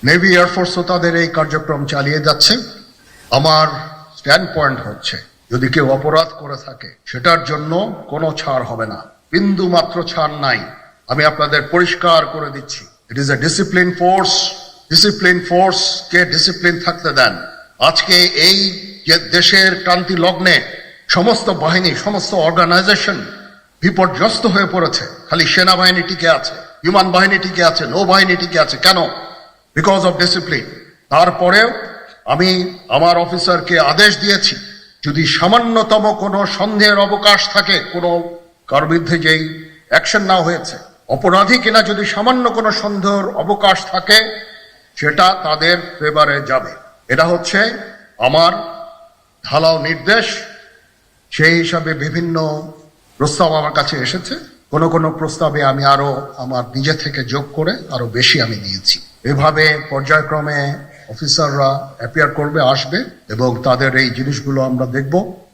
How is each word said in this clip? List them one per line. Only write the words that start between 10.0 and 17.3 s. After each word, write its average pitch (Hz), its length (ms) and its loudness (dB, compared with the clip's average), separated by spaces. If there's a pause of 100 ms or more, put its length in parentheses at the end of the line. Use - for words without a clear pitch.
ছাড় 151 220 -2 (120)
নাই। 117 140 0 (500)
আমি 139 200 0
আপনাদের 151 300 0 (120)
পরিষ্কার 175 480 2 (140)
করে 147 220 -8
দিচ্ছি, - 260 -14 (280)
it 110 120 -8
is 139 140 -2
a - 80 -4
discipline 180 560 2
force, 185 360 2 (560)
discipline 180 560 4
ফোর্সকে 180 720 0 (140)
ডিসিপ্লিন 170 500 0
থাকতে 165 340 -4
দেন। 113 160 2 (540)